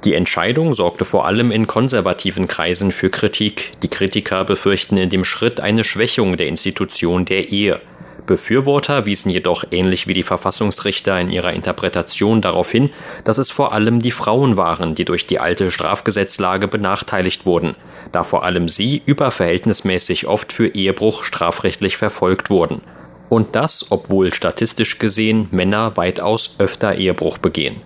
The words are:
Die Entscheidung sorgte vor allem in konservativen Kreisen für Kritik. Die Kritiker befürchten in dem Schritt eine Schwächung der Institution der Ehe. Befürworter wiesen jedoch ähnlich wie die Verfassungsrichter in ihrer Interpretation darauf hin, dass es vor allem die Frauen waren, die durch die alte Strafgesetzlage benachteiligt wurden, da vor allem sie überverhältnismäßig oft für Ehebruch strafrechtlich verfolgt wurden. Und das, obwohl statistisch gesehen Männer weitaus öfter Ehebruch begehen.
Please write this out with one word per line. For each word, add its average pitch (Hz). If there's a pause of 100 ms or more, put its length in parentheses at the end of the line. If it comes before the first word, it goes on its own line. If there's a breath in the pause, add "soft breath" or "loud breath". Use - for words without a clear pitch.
Die 98
Entscheidung 113
sorgte 92
vor 80
allem 113
in 110
konservativen 95
Kreisen 90
für -
Kritik. - (100)
Die -
Kritiker 95
befürchten 98
in 92
dem 92
Schritt -
eine 110
Schwächung 101
der 82
Institution 87
der 95
Ehe. 101 (460 loud breath)
Befürworter 135
wiesen 101
jedoch 90
ähnlich 92
wie 95
die 90
Verfassungsrichter 95
in 90
ihrer 87
Interpretation 92
darauf 90
hin, 139 (340 loud breath)
dass 110
es 131
vor 139
allem 110
die 120
Frauen 117
waren, 82
die 85
durch 87
die 90
alte 90
Strafgesetzlage 95
benachteiligt 95
wurden, 85 (360 loud breath)
da 90
vor -
allem 87
sie 113
überverhältnismäßig 92
oft -
für -
Ehebruch 98
strafrechtlich -
verfolgt 95
wurden. 87 (480 loud breath)
Und 113
das, -
obwohl 95
statistisch -
gesehen 110
Männer 98
weitaus 92
öfter 98
Ehebruch 90
begehen. 80 (100)